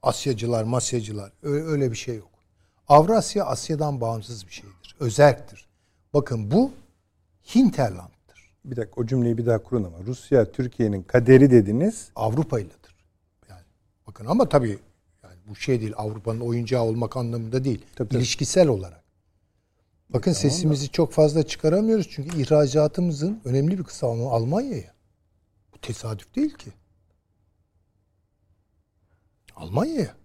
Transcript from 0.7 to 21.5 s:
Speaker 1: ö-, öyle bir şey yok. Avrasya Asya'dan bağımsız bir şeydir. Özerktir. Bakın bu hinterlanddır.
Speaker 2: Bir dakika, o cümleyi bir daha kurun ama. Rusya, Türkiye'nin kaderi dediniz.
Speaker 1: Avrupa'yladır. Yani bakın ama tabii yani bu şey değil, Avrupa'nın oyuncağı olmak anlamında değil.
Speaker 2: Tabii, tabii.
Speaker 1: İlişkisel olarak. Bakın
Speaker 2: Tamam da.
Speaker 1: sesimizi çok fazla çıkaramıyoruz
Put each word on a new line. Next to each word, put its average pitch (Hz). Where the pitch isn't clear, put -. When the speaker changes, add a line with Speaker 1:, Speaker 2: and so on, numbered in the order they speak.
Speaker 1:
ö-, 151
öyle 143
bir 110
şey 117
yok. 104
Avrasya 180
Asya'dan 139
bağımsız 113
bir -
şeydir. -
Özerktir. 139
Bakın 117
bu 240
hinterlanddır. 113
Speaker 2:
Bir 131
dakika, 117
o 117
cümleyi 120
bir 117
daha 113
kurun 117
ama. 82
Rusya, 123
Türkiye'nin 110
kaderi 127
dediniz. 123
Speaker 1:
Avrupa'yladır. 113
Yani -
bakın -
ama 214
tabii 117
yani -
bu 104
şey 127
değil, 107
Avrupa'nın 107
oyuncağı 120
olmak 113
anlamında 120
değil. 127
Speaker 2:
Tabii, -
tabii. 123
Speaker 1:
İlişkisel 147
olarak. 92
Bakın 131
Speaker 2:
Tamam -
da. 143
Speaker 1:
sesimizi 151
çok -
fazla 151
çıkaramıyoruz 202